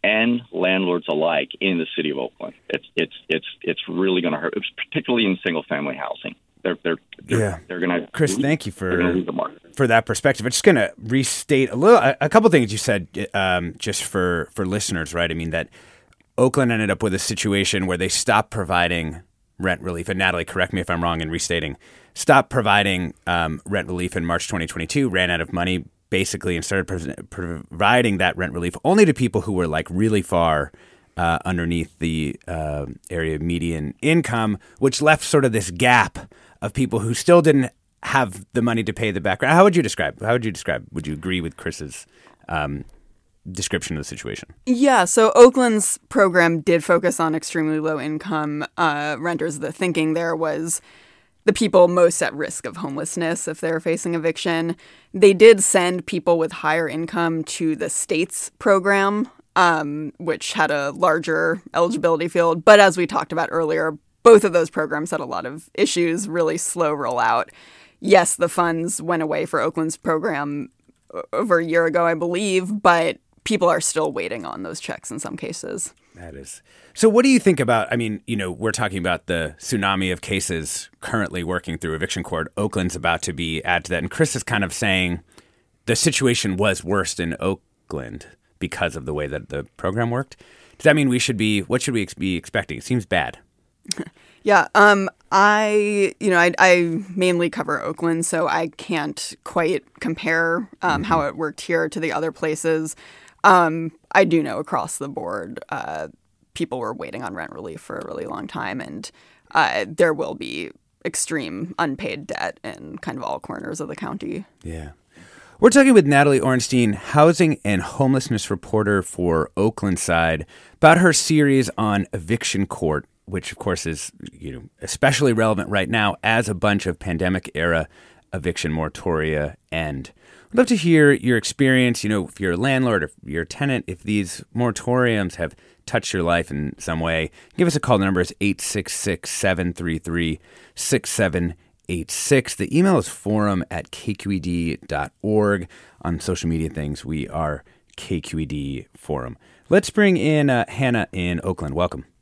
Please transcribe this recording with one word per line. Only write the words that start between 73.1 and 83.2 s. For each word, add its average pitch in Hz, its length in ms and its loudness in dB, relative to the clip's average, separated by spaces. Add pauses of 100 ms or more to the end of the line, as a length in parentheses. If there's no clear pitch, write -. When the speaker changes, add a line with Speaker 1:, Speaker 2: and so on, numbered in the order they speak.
Speaker 3:
people 180 240 2
are 160 120 2
still 156 300 -2
waiting 92 340 -6
on 78 200 -10
those 82 160 -10
checks - 280 -12
in - 120 -10
some - 160 -10
cases. - 580 -10 (220)
Speaker 2:
That 85 180 -16
is. 67 280 -18 (320)
So - 140 6
what 220 140 6
do 269 60 4
you 254 100 6
think 175 220 4
about, 113 320 2
I 120 40 0
mean, 110 300 -4
you 117 80 -2
know, 98 160 -2
we're 110 220 -4
talking 101 260 -4
about 87 280 -2
the 82 340 -2
tsunami 98 520 0
of 87 80 -6
cases 90 720 -6 (100)
currently 92 440 -4
working 85 340 -6
through 80 160 -6
eviction 80 300 -6
court. 82 320 -6
Oakland's 95 400 -2
about 82 260 0